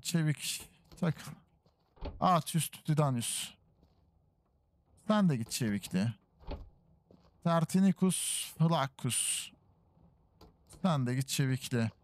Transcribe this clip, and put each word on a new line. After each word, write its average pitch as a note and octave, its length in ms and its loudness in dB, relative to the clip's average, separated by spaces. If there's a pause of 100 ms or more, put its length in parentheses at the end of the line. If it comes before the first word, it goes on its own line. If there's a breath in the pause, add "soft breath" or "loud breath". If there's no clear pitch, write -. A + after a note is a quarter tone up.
çevik - 680 -2 (300)
takıl. - 320 -2 (880)
Atius E3+ 500 0
Tutidanius. C#3+ 840 -2 (1500)
Sen G#3 220 6
de C3+ 80 2
git A2+ 140 -6
çevikliğe. A2 640 -2 (1300)
Tertinicus F3+ 1120 2
Flaccus. - 920 0 (1300)
Sen D3 260 2
de B2+ 80 0
git C3 120 -2
çevikliğe. B2+ 640 0 (120)